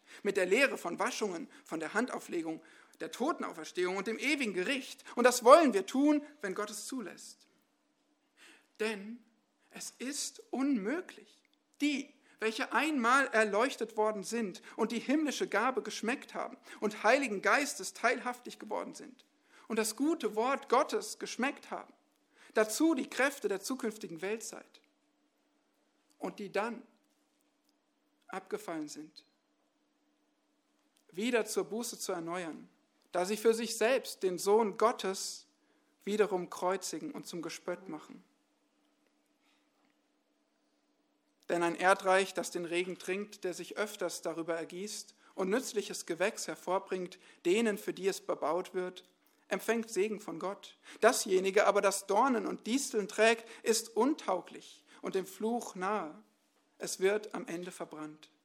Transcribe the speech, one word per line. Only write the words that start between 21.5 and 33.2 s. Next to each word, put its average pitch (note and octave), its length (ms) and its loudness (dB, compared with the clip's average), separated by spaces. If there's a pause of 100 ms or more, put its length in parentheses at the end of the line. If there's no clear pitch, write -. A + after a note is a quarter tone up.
haben, F#2 220 -10 (600)
dazu D4+ 420 4
die B3+ 140 -4
Kräfte B3+ 380 0
der G3 140 -4
zukünftigen G#3 600 -6
Weltzeit - 580 -8 (1400)
und F#3 220 -8
die G3 120 -10
dann A3 300 -2 (1500)
abgefallen F3+ 600 -6
sind, D#3 360 -14 (1900)
wieder A3 340 0
zur G3+ 200 -2
Buße A#3 340 -6
zu - 140 -4
erneuern, E3+ 540 -8 (440)
da F3+ 140 2